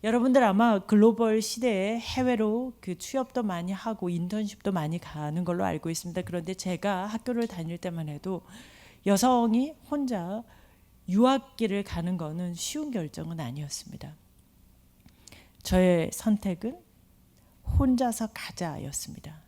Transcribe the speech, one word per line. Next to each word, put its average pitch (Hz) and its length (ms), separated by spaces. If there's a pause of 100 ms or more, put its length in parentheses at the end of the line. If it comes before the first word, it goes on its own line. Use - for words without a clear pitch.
여러분들 247 400
아마 214 360
글로벌 220 600
시대에 220 580
해외로 240 800
그 180 160
취업도 254 460
많이 180 280
하고 196 380
인턴십도 202 640
많이 165 280
가는 151 460
걸로 175 180
알고 165 280
있습니다. 175 320
그런데 175 300
제가 185 520
학교를 226 420
다닐 170 300
때만 165 320
해도 160 320 (640)
여성이 240 680 (160)
혼자 233 540 (640)
유학길을 220 760
가는 180 340
거는 170 380
쉬운 302 340
결정은 165 500
아니었습니다. 147 760 (1500)
저의 180 500
선택은 208 680 (1000)
혼자서 247 560
가자였습니다. - 1160